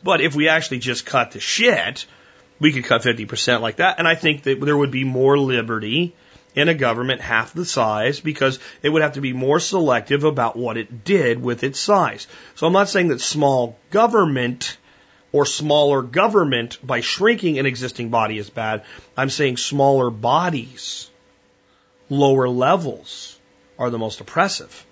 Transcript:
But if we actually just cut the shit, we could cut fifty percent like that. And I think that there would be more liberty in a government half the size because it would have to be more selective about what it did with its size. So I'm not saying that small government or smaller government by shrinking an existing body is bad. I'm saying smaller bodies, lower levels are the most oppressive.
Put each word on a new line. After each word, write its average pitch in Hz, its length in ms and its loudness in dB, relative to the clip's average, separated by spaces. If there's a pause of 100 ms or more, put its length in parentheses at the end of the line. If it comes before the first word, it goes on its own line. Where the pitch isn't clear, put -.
But 185 200 2
if 147 120 0
we 151 140 2
actually 160 300 0
just 120 260 -6
cut 123 280 0
the 101 80 -14
shit, 139 680 0 (520)
we 151 140 4
could 127 140 -4
cut 117 160 2
fifty 117 240 -2
percent 120 340 0
like 113 160 -4
that. 180 220 0
And 165 100 2
I 165 60 4
think 151 300 -2
that 135 140 2
there 143 200 0
would 139 140 2
be 131 120 -2
more 135 340 4
liberty 120 760 -2 (400)
in 147 160 2
a 165 40 2
government 123 460 -2
half 113 320 -2
the 170 140 -8
size 113 520 -2
because 135 420 -2 (220)
it 143 60 0
would 156 140 2
have 147 100 0
to 139 80 -8
be 131 140 -4
more 135 260 0
selective 143 640 0
about 131 320 0
what 117 220 -4
it 113 260 -12
did 131 380 2
with 120 220 -2
its 135 140 -4
size. 180 480 0 (280)
So - 120 -2
I'm 170 60 4
not 196 160 4
saying 180 200 0
that 127 120 0
small 135 560 0 (140)
government 165 880 0 (560)
or 143 120 4
smaller 143 560 2
government 143 720 0 (100)
by 123 140 -2
shrinking 185 580 0
an 135 60 -2
existing 123 460 -4
body 110 260 0
is 104 140 -10
bad. 110 340 -4 (320)
I'm 131 140 0
saying 131 260 -2
smaller 135 540 2
bodies, 127 1000 -4 (1000)
lower 135 400 4
levels 135 880 -2 (400)
are 123 100 -2
the 120 80 -4
most 110 240 -6
oppressive. - 720 -4